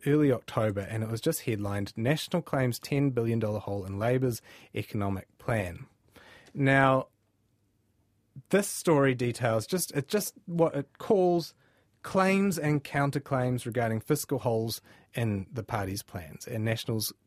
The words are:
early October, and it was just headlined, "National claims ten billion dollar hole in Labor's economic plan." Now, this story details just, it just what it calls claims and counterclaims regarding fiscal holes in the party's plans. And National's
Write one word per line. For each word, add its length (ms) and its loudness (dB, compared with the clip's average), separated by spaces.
early 260 4
October, 500 0
and 200 -4
it 80 -4
was 100 -4
just 220 -2
headlined, 560 -4
"National 460 0
claims 340 0
ten 320 0
billion 300 0
dollar 200 -2
hole 260 -6
in 120 -6
Labor's 420 2
economic 640 -4
plan." 480 -4
Now, 520 4
this 180 2
story 480 2
details 500 0
just, 280 -4
it 140 -4
just 280 -4
what 300 2
it 120 -4
calls 560 2
claims 560 2
and 240 2
counterclaims 840 0
regarding 360 0
fiscal 360 0
holes 420 -2
in 360 -2
the 120 -6
party's 400 -4
plans. 420 -14
And 180 -4
National's 480 -2